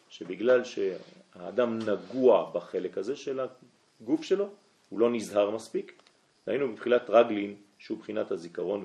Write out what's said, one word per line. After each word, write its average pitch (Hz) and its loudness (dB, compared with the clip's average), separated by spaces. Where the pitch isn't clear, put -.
שבגלל 104 0
שהאדם 101 -6
נגוע 107 2
בחלק 87 -6
הזה 110 -4
של 135 -8
הגוף 131 -8
שלו, 196 0
הוא 95 -4
לא 117 6
נזהר 101 0
מספיק, - -8
דהיינו 135 -2
מבחינת 120 0
רגלין, 104 4
שהוא - -8
בחינת 107 -6
הזיכרון 87 -6